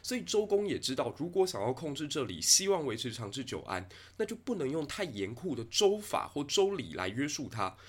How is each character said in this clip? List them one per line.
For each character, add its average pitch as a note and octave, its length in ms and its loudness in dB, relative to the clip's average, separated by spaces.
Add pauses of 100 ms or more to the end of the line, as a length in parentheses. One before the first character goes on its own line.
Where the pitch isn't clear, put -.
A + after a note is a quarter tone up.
所 - 160 -2
以 G#3 60 -4
周 G#3+ 200 2
公 G3+ 240 4
也 C#3 120 0
知 C3 160 -2
道， A#2+ 240 0
如 E3 100 -2
果 F#3 160 4
想 A2+ 160 -4
要 A2+ 100 2
控 D3 220 -4
制 D3 140 -6
这 C#3+ 160 -2
里， F#2 180 -6
希 - 260 6
望 F#3 160 4
维 A#2 140 0
持 A#2 160 -4
长 G#2 180 -8
治 C3 140 -6
久 F2+ 160 -6
安， F#2 260 -4 (300)
那 A3 80 -2
就 A3 100 -8
不 A#3+ 200 -4
能 C#3+ 140 -2
用 D3+ 180 -2
太 G3+ 160 -4
严 A2 320 -4
酷 F3 200 -4
的 A#2 100 -6
周 G#3 340 4
法 - 280 -2
或 C#3+ 160 -4
周 G3 320 4
礼 G#2+ 180 -6
来 F#2 140 -2
约 B2 200 -2
束 D3 200 -6
它。 F#2 300 -2 (120)